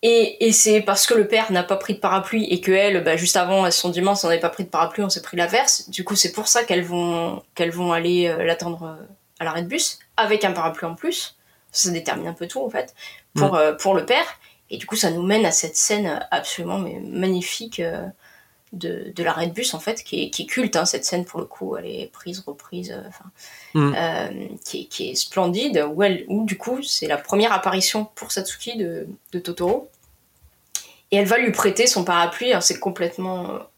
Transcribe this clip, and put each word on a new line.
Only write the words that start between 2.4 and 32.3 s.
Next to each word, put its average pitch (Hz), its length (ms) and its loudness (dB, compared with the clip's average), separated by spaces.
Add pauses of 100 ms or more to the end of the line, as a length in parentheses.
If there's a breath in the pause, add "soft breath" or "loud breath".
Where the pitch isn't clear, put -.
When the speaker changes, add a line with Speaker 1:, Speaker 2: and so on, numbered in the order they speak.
Speaker 1:
et 180 160 0
que 190 100 2
elle, 190 320 4
bah, 165 140 4
juste 170 200 2
avant, 185 280 4
elles 170 80 4
se - 80 2
sont 180 80 0
dit, 175 120 0
mince, 196 220 2
on 175 60 2
n'avait 165 120 4
pas 165 80 2
pris 180 160 -6
de - 40 -18
parapluie, 165 340 0
on 190 60 0
s'est 180 120 -2
pris - 160 -12
l'averse. 190 520 2
Du 185 160 -8
coup, 208 100 -4
c'est 190 180 2
pour 214 160 -4
ça 233 160 4
qu'elles 180 180 0
vont, 170 600 -2 (120)
qu'elles 170 160 0
vont 175 220 -2
aller, 175 340 2
euh, 170 180 0
l'attendre, 170 380 -2 (160)
euh, - 60 -18 (340)
à 165 60 -4
l'arrêt 165 160 -2
de 175 80 -6
bus, 320 300 -4 (160)
avec 214 280 2
un 190 80 2
parapluie 165 360 -4
en 170 80 -8
plus. - 420 -6 (340 soft breath)
Ça 180 200 0
détermine 170 360 -4
un 170 60 -8
peu 175 140 -10
tout, 262 140 -6
en 247 80 -2
fait, - 240 -6 (420 loud breath)
pour, 151 180 4
Speaker 2:
Mm. - 40 2
Speaker 1:
euh, 151 180 6
pour 196 180 0
le 175 120 2
père. 277 200 2 (440 soft breath)
Et - 60 -8
du - 100 -12
coup, 220 120 -4
ça 185 140 2
nous 170 120 -2
mène 208 220 4
à 165 60 2
cette 156 260 -2
scène 202 540 0
absolument, 175 480 -4
mais - 260 -6
magnifique, 185 760 -2
euh, 170 260 -4 (680 soft breath)
de, 175 440 -8
de 170 80 -6
l'arrêt 170 240 0
de 170 40 -4
bus, 240 220 -4
en 156 60 -8
fait, 226 240 -6
qui 180 180 -4
est, 147 80 -4
qui - 140 -6
est - 20 -8
culte, - 300 -2
hein, 165 100 2
cette - 180 -2
scène, 175 220 -2
pour 170 140 -10
le - 80 -8
coup, - 280 -8
elle - 120 -10
est - 260 -10
prise, 185 320 -14
reprise, 180 460 -12
euh, - 160 -12
enfin, - 180 -20 (480 loud breath)
Speaker 2:
Mm. 143 240 0
Speaker 1:
euh, 165 320 -4 (340)
qui - 180 -10
est, - 40 -12
qui - 240 -8
est 190 60 -8
splendide, 185 760 0
où 170 120 0
elle, 185 240 2
où, 214 180 0
du 196 100 -2
coup, 254 280 -6
c'est - 240 -4
la 147 100 0
première 214 340 2
apparition 190 640 0
pour - 180 -12
Satsuki 226 460 -6
de, 165 300 -6 (240)
de 180 80 -6
Totoro. 180 500 -2 (1200 loud breath)
Et 202 80 2
elle 202 80 4
va 226 140 4
lui 240 120 2
prêter 214 360 4
son 202 160 2
parapluie. 175 480 2